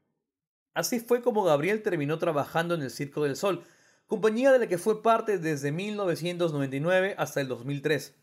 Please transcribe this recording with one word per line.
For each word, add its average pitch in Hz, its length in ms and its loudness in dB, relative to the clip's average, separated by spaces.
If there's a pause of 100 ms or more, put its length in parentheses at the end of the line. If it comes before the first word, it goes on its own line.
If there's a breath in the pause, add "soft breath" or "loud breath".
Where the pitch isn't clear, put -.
(760)
Así - 260 -2
fue 240 220 0
como 214 220 2
Gabriel 175 380 2
terminó 156 360 -2
trabajando 165 560 0
en 156 80 -4
el 127 80 -6
Circo 147 340 -6
del 135 120 -2
Sol, 196 280 -2 (440 loud breath)
compañía 220 440 2
de 262 60 8
la 226 80 2
que 175 100 -2
fue 214 260 -2
parte 220 360 2
desde 147 340 -2
mil 202 240 -6
novecientos 175 560 0
noventa 139 240 -2
y 139 40 -2
nueve 185 360 2
hasta 147 240 -2
el 135 80 -2
dos 120 160 -6
mil 143 160 -4
tres. 151 420 -2